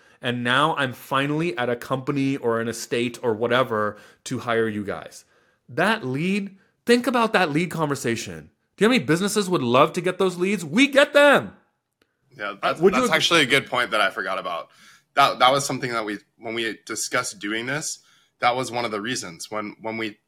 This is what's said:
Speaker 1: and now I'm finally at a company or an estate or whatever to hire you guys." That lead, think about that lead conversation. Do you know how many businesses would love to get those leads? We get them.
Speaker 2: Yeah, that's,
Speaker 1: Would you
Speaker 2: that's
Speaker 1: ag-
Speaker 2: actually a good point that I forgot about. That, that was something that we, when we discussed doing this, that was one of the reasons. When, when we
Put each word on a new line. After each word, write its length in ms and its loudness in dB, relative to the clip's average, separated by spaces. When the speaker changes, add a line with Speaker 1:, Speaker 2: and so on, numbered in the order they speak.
Speaker 1:
and 240 -4
now 320 2
I'm 160 -2
finally 640 -2
at 140 0
a 60 0
company 600 -2
or 240 -2
an 80 -4
estate 540 -4
or 100 0
whatever 640 0
to 160 -8
hire 280 0
you 160 -6
guys." 400 -10
That 340 0
lead, 540 -4
think 220 4
about 240 2
that 180 2
lead 180 0
conversation. 840 -4
Do 80 2
you 40 6
know 40 4
how 60 4
many 60 -2
businesses 460 0
would 120 0
love 320 4
to 60 -4
get 180 -2
those 180 0
leads? 280 -2
We 220 4
get 260 4
them. 440 4
Speaker 2:
Yeah, 260 -8
that's, 180 -2
Speaker 1:
Would 140 6
you 60 2
Speaker 2:
that's 100 2
Speaker 1:
ag- 60 4
Speaker 2:
actually 240 4
a 60 4
good 200 2
point 240 -2
that 100 2
I 100 2
forgot 280 -4
about. 300 -8
That, 260 2
that 100 8
was 160 2
something 240 -6
that 140 -2
we, 140 -6
when 160 -10
we 320 -4
discussed 540 -6
doing 260 -4
this, 320 -6
that 160 2
was 160 -4
one 140 -4
of 80 -4
the 80 -4
reasons. 500 -8
When, 300 -8
when 160 -8
we 320 -6